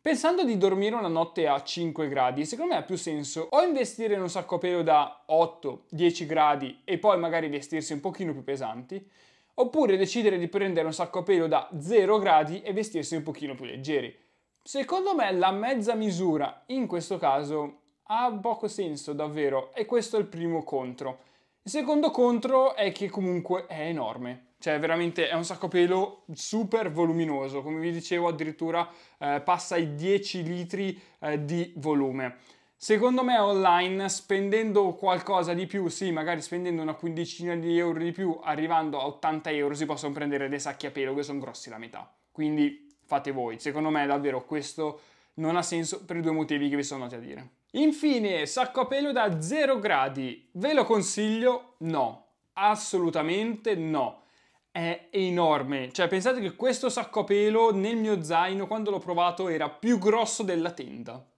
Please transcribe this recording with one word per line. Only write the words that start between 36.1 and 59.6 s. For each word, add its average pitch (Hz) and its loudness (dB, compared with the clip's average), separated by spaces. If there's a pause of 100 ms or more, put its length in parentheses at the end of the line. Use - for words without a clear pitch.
magari 160 -2
spendendo 175 -4
una 156 -4
quindicina 170 -6
di 170 0
euro 170 0
di 170 -2
più, 175 -2
arrivando 156 0
a 135 -2
ottanta 156 -4
euro, 147 0
si 147 -4
possono 143 -4
prendere 143 -2
dei 139 -4
sacchi 143 -8
a 139 -6
pelo 135 -2
che 143 -2
sono 139 -6
grossi 123 -12
la 110 -14
metà. 113 -16 (220)
Quindi 151 0 (160)
fate 139 -2
voi. 117 -4
Secondo 151 -2
me 147 2
davvero 139 0
questo 151 -6 (340)
non 165 0
ha 175 2
senso 165 -4
per 170 -8
i 170 -2
due 160 2
motivi 151 0
che 143 -2
vi 139 0
sono 139 -6
andati 120 -10
a 123 -14
dire. 135 -14 (220)
Infine, 247 2
sacco 254 -2
a 247 2
pelo 277 0
da 208 2
zero 269 2
gradi. 135 0
Ve 240 0
lo 277 6
consiglio? 226 0
No. 147 -2 (280)
Assolutamente 202 0
no. 156 -2 (500)
È 170 -4
enorme. 151 2
Cioè, 175 2
pensate 196 0
che 185 -6
questo 254 0
sacco - -4
a 196 2
pelo 214 4
nel 208 0
mio 208 0
zaino, 185 0
quando 214 -4
l'ho 196 -2
provato, 175 0
era 151 0